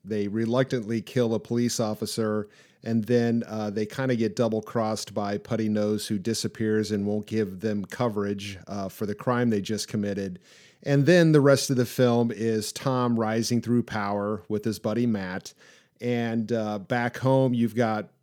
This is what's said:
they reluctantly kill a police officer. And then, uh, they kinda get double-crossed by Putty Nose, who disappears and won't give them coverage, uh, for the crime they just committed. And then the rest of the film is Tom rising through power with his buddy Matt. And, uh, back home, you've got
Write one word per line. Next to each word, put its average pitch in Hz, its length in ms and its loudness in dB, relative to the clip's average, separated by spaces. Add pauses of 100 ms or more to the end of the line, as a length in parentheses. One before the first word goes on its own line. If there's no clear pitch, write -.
they 104 260 -2
reluctantly 113 760 0
kill 117 320 0
a 107 40 0
police 120 400 -2
officer. 107 720 -2 (360)
And 113 200 0
then, 117 440 2
uh, 107 220 -4
they 107 140 -2
kinda 131 300 -2
get 110 220 0
double-crossed 110 760 -2
by 101 260 -2
Putty 110 300 -2
Nose, 107 380 0
who 104 140 -2
disappears 107 720 -2
and 101 120 -2
won't 104 220 -2
give 101 320 -2
them 104 260 -2
coverage, 101 720 -4 (100)
uh, 98 200 -6
for - 180 -8
the 104 80 -4
crime 120 360 0
they 104 100 2
just 101 280 -4
committed. 98 500 -4 (460)
And 143 200 4
then 165 280 6
the 151 80 8
rest 139 280 6
of 135 80 2
the 123 80 4
film 120 460 2
is 110 400 -2
Tom 123 480 0
rising 113 420 0
through 120 220 2
power 104 640 -2
with 104 160 -2
his 107 140 -2
buddy 113 260 0
Matt. 95 480 -2 (480)
And, 117 520 -2
uh, 107 260 -2
back 120 380 -2
home, 131 380 4
you've 117 200 0
got 107 360 0 (120)